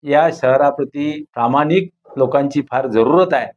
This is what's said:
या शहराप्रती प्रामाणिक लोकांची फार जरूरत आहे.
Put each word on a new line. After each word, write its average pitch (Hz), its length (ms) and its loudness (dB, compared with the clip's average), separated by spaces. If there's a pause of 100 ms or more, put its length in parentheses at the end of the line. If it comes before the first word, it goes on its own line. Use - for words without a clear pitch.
या 147 300 2
शहराप्रती 143 920 -2 (100)
प्रामाणिक 151 560 0 (260)
लोकांची 139 540 0
फार 135 160 -2
जरूरत 147 480 2
आहे. 120 120 -2 (100)